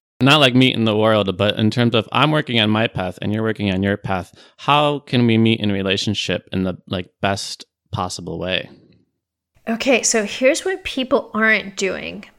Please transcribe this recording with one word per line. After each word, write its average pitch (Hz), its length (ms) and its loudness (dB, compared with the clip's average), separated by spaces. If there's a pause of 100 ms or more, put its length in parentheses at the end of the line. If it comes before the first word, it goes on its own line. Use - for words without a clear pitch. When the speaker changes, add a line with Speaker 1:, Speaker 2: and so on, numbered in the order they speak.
(200)
Speaker 1:
Not 143 200 6
like 127 160 4
meet 131 180 6
in 113 100 0
the 110 120 2
world, 104 420 2
but 101 180 0
in 110 140 2
terms 120 240 0
of 110 160 0
I'm 143 220 0
working 143 260 -2
on 107 120 2
my 110 180 0
path 92 340 -6
and 101 100 -4
you're 110 120 -2
working 107 280 -2
on 95 120 0
your 101 120 0
path, 95 380 -6 (220)
how 147 420 0
can 127 300 0
we 113 100 4
meet 113 220 4
in 104 100 -2
relationship 98 800 -2
in 92 140 -2
the, 92 120 -4 (120)
like, 92 200 -6 (120)
best - 440 -4 (280)
possible 87 480 -6
way? 90 280 -4 (1000)
Speaker 2:
Okay, 226 340 0
so 220 220 0
here's 262 400 0
what 381 180 -4
people 254 520 -2
aren't 214 420 0
doing. 185 480 -6 (140)